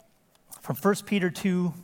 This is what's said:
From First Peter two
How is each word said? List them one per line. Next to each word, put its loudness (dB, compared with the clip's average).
From -4
First 2
Peter 2
two 0